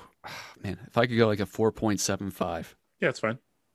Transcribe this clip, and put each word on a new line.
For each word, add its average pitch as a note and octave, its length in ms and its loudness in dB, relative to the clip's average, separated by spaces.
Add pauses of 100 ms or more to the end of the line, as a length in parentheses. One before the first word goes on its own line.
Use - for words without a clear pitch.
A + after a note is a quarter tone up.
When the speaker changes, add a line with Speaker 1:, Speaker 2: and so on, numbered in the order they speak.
(240)
Speaker 1:
<sighs> - 380 -18
Man, F#2 240 -8
if - 120 -8
I A#2+ 80 6
could A#2+ 120 0
go, A2+ 80 8
like, G#2 140 2
a G2 60 -2
four A2 260 2
point G#2 280 0
seven G2 300 -2
five. E2+ 460 -6 (240)
Speaker 2:
Yeah, F3+ 80 0
it's - 120 -6
fine. A2+ 180 -2 (360)